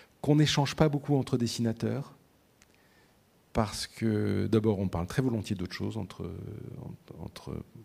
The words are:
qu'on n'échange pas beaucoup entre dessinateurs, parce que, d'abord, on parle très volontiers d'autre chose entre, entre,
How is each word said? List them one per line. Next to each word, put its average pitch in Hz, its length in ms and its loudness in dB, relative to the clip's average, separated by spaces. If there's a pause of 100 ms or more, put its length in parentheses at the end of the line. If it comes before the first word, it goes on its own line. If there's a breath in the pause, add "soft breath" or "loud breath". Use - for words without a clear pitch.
(220 loud breath)
qu'on 147 140 6
n'échange 147 400 4
pas 156 140 6
beaucoup 143 260 2
entre 131 220 2
dessinateurs, 117 760 -2 (1400 soft breath)
parce 110 320 0
que, 104 600 0
d'abord, 107 320 2
on 98 100 -2
parle 87 180 -2
très - 140 -2
volontiers 113 340 -2
d'autre 92 180 -6
chose 104 220 -6
entre, 92 340 -8 (960)
entre, - 400 -10 (220)